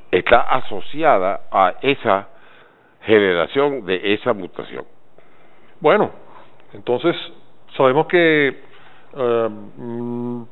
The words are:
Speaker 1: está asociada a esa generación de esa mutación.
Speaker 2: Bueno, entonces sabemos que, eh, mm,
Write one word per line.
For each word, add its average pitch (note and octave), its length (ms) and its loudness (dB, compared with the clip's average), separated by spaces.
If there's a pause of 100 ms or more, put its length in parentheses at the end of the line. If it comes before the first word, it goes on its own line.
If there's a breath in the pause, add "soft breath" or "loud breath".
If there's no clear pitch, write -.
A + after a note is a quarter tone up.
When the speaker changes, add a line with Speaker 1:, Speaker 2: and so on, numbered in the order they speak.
(100)
Speaker 1:
está F#2+ 320 4
asociada B2+ 1080 2
a F#2 320 4
esa G#2+ 460 2 (760 soft breath)
generación G#2 800 2
de F#2+ 300 0
esa A#2+ 180 0
mutación. E2 520 -10 (960 soft breath)
Speaker 2:
Bueno, D#3+ 300 4 (640 loud breath)
entonces B2 440 -2 (600)
sabemos C#3+ 300 4
que, D#3 420 4 (680 soft breath)
eh, A#2 320 0 (280)
mm, A#2+ 760 -6